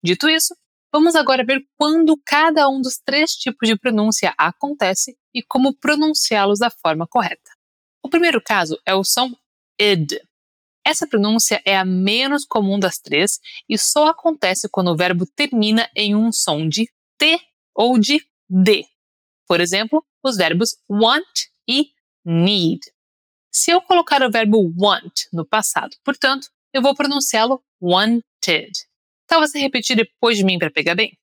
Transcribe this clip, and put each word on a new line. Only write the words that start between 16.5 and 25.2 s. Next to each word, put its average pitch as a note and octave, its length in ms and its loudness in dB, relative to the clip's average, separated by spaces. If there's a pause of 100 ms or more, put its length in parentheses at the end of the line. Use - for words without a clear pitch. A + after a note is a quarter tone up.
de F#3 180 -2 (300)
T D#4+ 240 2 (340)
ou A#3+ 240 2
de C#4 220 2 (280)
D. F#3+ 360 2 (640)
Por E3+ 120 0
exemplo, G3+ 440 0 (180)
os C4 140 -2
verbos F3+ 400 0 (120)
want A3+ 360 0 (440)
e C#4 220 -2 (340)
need. E3+ 560 0 (680)
Se - 200 -2
eu F4 100 4
colocar E4+ 420 0
o B3+ 80 0
verbo G#3+ 460 2
want F3+ 360 0 (200)